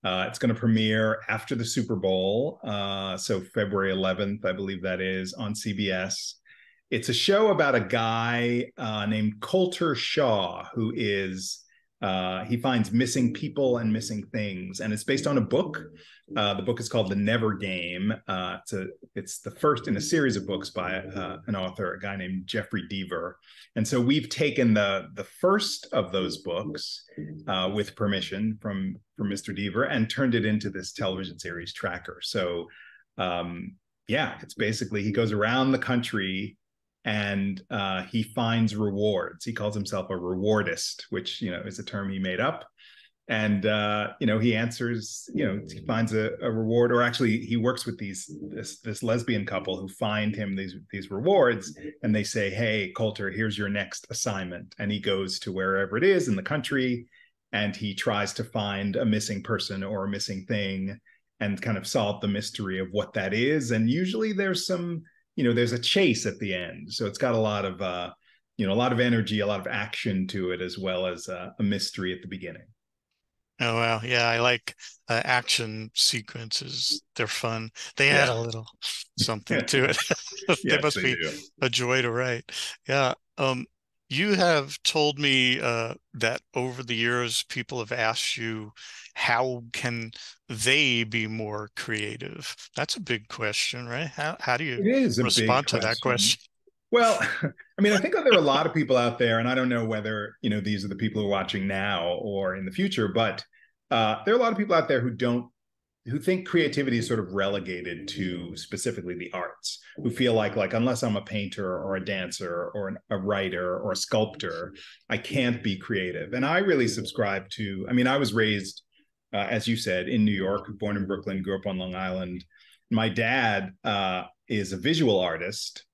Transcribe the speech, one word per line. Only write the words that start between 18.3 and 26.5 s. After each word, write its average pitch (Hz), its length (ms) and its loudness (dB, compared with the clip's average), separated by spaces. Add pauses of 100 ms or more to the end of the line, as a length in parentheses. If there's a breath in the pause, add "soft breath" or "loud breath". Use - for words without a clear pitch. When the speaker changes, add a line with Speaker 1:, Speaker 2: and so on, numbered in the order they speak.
Speaker 1:
it's - 120 -10
a, 95 140 -4 (260)
it's - 280 -10
the 117 100 -10
first 147 360 0
in 104 100 0
a - 40 -2
series 147 340 2
of 92 120 -4
books 95 240 -4
by, 92 240 -4
uh, 90 500 -8
an 104 100 -2
author, 92 380 -4
a 95 60 -10
guy 98 160 -6
named 92 320 -6
Jeffrey 101 420 -4
Deaver. 90 440 -6 (420 loud breath)
And 113 120 0
so 127 140 2
we've 131 280 2
taken 139 440 4
the, 98 400 2
the 101 120 -8
first - 680 0
of 92 200 0
those 92 280 0
books, - 640 -6 (440)